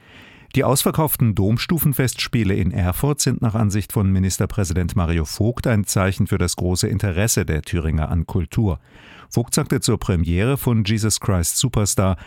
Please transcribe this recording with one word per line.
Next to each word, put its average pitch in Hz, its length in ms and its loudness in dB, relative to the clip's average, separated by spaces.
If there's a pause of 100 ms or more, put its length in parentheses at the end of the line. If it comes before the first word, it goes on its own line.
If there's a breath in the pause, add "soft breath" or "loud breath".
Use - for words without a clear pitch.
(540 loud breath)
Die 131 80 2
ausverkauften 135 720 2
Domstufenfestspiele 117 1200 0
in 98 160 0
Erfurt 92 500 0
sind - 220 0
nach 110 140 0
Ansicht 104 360 0
von 95 200 2
Ministerpräsident 92 840 0
Mario 82 300 0
Vogt - 420 -2
ein 107 160 2
Zeichen 95 460 0
für 95 100 0
das 87 160 0
große 90 320 0
Interesse 98 580 0
der 76 180 -2
Thüringer 78 460 0
an 80 200 0
Kultur. 92 500 0 (500 loud breath)
Vogt - 240 -2
sagte 147 280 0
zur 110 180 0
Premiere 92 580 0
von 113 280 0
Jesus 107 340 0
Christ 90 380 0
Superstar, 101 600 0 (100)